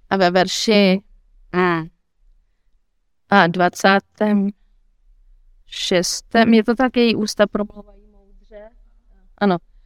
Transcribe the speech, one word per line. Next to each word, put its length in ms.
A 60
ve 140
verši, 720
a 160
dvacátém 1040
šestém, 880
je 100
to 100
tak, 220
„Její 200
ústa 300
promlouvají 600
moudře.“ 640
Ano, 180